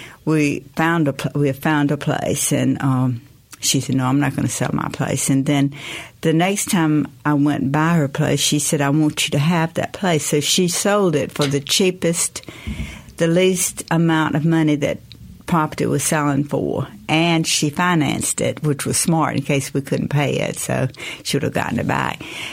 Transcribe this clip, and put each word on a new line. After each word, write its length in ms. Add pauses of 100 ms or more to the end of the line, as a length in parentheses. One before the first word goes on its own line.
(240)
we 360 (160)
found 320
a 40
pl-, 280
we 120
found 380
a 60
place, 560
and, 300
um, 380 (400)
she 200
said, 160
"No, 100
I'm 140
not 160
gonna 120
sell 240
my 160
place." 420
And 160
then 260 (480)
the 120
next 380
time 380 (160)
I 100
went 380
by 220
her 140
place, 320
she 180
said, 220
"I 100
want 340
you 60
to 80
have 360
that 180
place." 340
So 140
she 280
sold 480
it 160
for 140
the 140
cheapest, 800 (760)
the 100
least 640
amount 460
of 80
money 320
that 220 (480)
property 400
was 180
selling 400
for, 420 (220)
and 380
she 240
financed 720
it, 220
which 240
was 100
smart 380
in 80
case 320
we 60
couldn't 280
pay 300
it, 200
so 280 (380)
she 120
would 60
have 120
gotten 260
it 80
back. 340 (300)